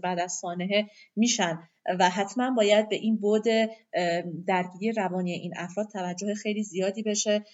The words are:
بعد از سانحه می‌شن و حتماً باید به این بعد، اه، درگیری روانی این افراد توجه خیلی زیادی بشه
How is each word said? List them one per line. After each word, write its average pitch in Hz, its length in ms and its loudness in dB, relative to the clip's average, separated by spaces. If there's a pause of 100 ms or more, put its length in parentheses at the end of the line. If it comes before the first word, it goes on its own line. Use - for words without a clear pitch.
بعد 180 160 -2
از 180 140 -4
سانحه 190 560 -2 (260)
می‌شن 190 440 2 (400)
و 185 100 6
حتماً 208 420 0
باید 214 380 4
به 202 60 0
این 220 220 0
بعد، 220 520 2 (240)
اه، 175 280 0 (260)
درگیری 185 440 0
روانی 185 400 -2
این 170 260 -6
افراد 180 300 -6
توجه 185 460 -4
خیلی 208 300 -4
زیادی 202 400 -2
بشه 208 500 0